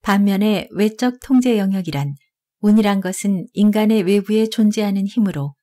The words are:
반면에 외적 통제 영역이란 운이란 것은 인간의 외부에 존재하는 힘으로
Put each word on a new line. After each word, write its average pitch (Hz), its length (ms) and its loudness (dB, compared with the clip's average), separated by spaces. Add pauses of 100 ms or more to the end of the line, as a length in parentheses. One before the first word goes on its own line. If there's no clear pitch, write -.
반면에 202 680 0
외적 220 480 -2
통제 254 380 2
영역이란 165 560 -4 (460)
운이란 208 400 2
것은 190 520 -4
인간의 214 500 2
외부에 208 460 0
존재하는 208 580 -2
힘으로 175 560 -4